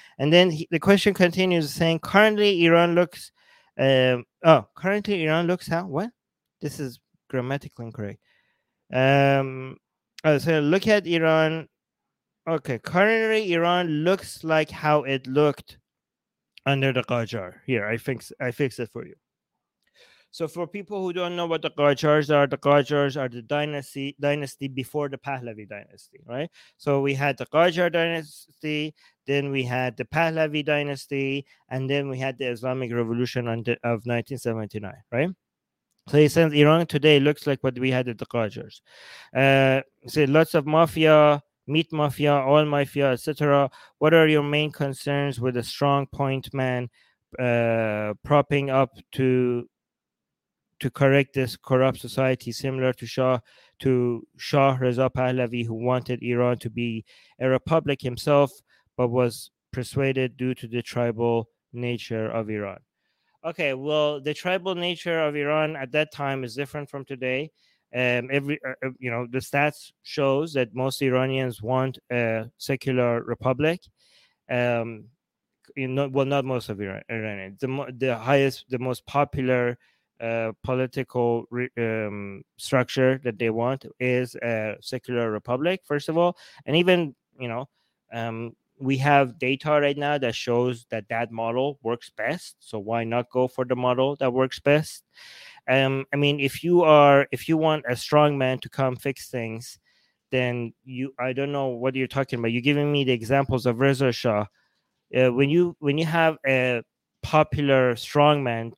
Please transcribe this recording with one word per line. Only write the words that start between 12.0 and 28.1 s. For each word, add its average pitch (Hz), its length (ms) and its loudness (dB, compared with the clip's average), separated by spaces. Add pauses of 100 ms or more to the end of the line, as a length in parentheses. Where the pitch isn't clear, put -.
Okay, 151 340 -4
currently 220 760 0
Iran 170 500 0
looks 185 400 -2
like 156 260 0
how 151 340 2
it 131 240 -4
looked 143 500 0 (880)
under 135 260 0
the 123 100 0
Qajar. 113 520 -6 (120)
Here, 107 220 -2
I 113 100 -2
fix, - 420 -8
I 127 120 -4
fixed 131 280 -4
it 117 120 -8
for 120 140 -14
you. - 100 -20 (1120)
So 160 180 -8
for 165 200 -8
people 202 340 -10
who 180 120 -4
don't 175 220 -4
know 175 120 -4
what 160 160 -2
the 156 80 -4
Qajars 147 640 4
are, 143 100 6
the 135 120 -2
Qajars 143 640 2
are 131 100 -4
the 120 120 -14
dynasty, 143 800 -6
dynasty 143 480 -2
before 135 420 -6
the 135 80 -12
Pahlavi 117 500 -10
dynasty, - 580 -20
right? 135 260 -8 (260)
So 139 240 0
we 139 140 0
had 139 220 -2
the 120 100 -10
Qajar 170 440 2
dynasty, 156 1040 -6 (320)